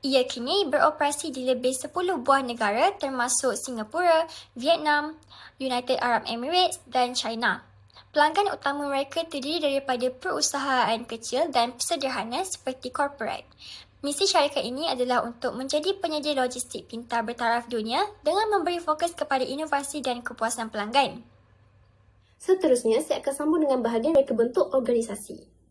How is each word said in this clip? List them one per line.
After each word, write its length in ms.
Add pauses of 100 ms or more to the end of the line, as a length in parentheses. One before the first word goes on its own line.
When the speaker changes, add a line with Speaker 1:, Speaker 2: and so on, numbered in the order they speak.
Speaker 1:
Ia 240
kini 400
beroperasi 640
di 160
lebih 320
sepuluh 400
buah 240
negara 560
termasuk 560
Singapura, 720 (320)
Vietnam, 640 (400)
United 400
Arab 240
Emirates 640
dan 240
China. 480 (480)
Pelanggan 400
utama 400
mereka 400
terdiri 320
daripada 480
perusahaan 960
kecil 480
dan 240
sederhana 720
seperti 400
korporat. 560 (560)
Misi 240
syarikat 400
ini 240
adalah 320
untuk 320
menjadi 480
penyedia 320
logistik 560
pintar 320
bertaraf 480
dunia 320 (240)
dengan 240
memberi 320
fokus 320
kepada 320
inovasi 560
dan 240
kepuasan 480
pelanggan. 480 (1200)
Speaker 2:
Seterusnya, 640
saya 160
akan 160
sambung 240
dengan 240
bahagian 320
reka 160
bentuk 400
organisasi. 880 (100)